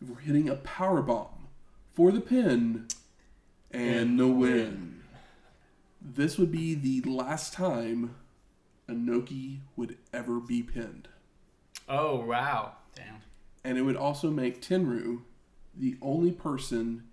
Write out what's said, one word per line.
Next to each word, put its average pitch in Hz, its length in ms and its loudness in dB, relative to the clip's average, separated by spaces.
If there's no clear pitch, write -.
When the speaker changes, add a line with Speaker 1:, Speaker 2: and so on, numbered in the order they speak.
Speaker 1:
before 123 180 -14
hitting 147 300 2
a 139 80 0
power 180 440 0
bomb 117 460 -2
for 175 160 8
the 214 100 2
pin 120 680 2
and 123 120 -4
Speaker 2:
And 123 80 4
Speaker 1:
the 127 60 6
Speaker 2:
the 131 60 6
Speaker 1:
win. 127 200 6
Speaker 2:
win. 98 520 -2
Speaker 1:
This 147 380 -2
would 170 120 4
be 165 240 -2
the 131 340 -2
last 131 440 -4
time 120 640 -2
Inoki 123 720 -4
would 117 200 -8
ever 120 280 -4
be 120 220 -2
pinned. - 460 -8
Speaker 2:
Oh, 143 280 0
wow. 117 560 0
Speaker 3:
Damn. 104 280 -16
Speaker 1:
And 127 140 0
it 131 40 2
would 135 140 2
also 143 340 0
make 127 300 -2
Tenryu 123 600 0
the 131 280 -2
only 165 300 2
person 117 800 -4